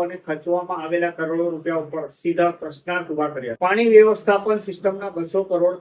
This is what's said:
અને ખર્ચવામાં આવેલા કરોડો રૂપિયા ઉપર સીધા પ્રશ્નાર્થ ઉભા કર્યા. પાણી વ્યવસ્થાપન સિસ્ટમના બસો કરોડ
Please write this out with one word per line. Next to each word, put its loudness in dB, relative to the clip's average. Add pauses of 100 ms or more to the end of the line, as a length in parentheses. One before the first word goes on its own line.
અને -6 (120)
ખર્ચવામાં -4
આવેલા -2
કરોડો -2
રૂપિયા -4
ઉપર -8 (140)
સીધા 0 (100)
પ્રશ્નાર્થ -8
ઉભા -2
કર્યા. -8
પાણી 2
વ્યવસ્થાપન 6
સિસ્ટમના -4
બસો -2
કરોડ 2